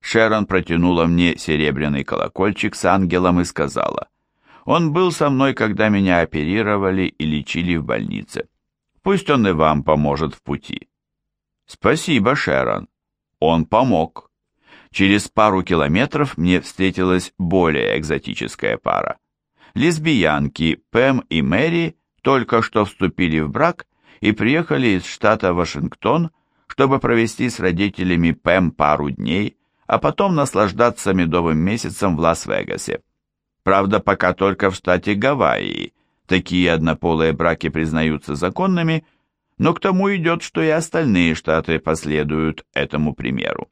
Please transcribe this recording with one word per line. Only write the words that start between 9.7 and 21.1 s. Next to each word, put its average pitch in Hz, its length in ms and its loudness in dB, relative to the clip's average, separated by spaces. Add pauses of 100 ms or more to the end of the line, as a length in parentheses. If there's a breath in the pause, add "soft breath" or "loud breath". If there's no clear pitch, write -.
поможет 73 500 0
в - 80 -20
пути». - 460 -10 (760)
«Спасибо, 127 680 0
Шерон». 60 540 -2 (500)
Он 80 260 2
помог. 104 680 0 (600 soft breath)
Через 101 380 2
пару 104 340 2
километров 92 720 0
мне 90 240 2
встретилась 92 800 -2
более 80 600 2
экзотическая 58 800 -6
пара. 50 400 -4 (580 soft breath)
Лесбиянки 85 1160 0
Пэм 127 300 2 (100)